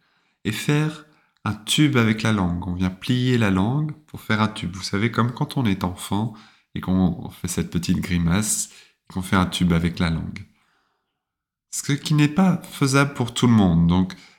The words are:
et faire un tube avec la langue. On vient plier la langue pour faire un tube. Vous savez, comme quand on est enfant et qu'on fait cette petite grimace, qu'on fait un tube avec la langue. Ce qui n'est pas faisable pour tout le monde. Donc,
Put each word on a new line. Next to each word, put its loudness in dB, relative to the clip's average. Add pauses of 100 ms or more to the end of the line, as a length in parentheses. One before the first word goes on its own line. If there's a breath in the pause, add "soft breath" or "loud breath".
(440)
et -2
faire -2 (380 soft breath)
un -2
tube 0
avec 2
la 2
langue. -2
On -4
vient 0
plier 0
la 2
langue 0 (140)
pour -16
faire -2
un 2
tube. -8
Vous -12
savez, -2
comme 0
quand -6
on 0
est 0
enfant -4 (400 loud breath)
et -6
qu'on 0
fait -10
cette -4
petite 0
grimace, -2 (380 loud breath)
qu'on -8
fait -2
un 4
tube 0
avec 0
la 0
langue. -6 (1300)
Ce -4
qui -2
n'est 6
pas 2
faisable 2
pour -4
tout 2
le 6
monde. 6
Donc, 2 (240 loud breath)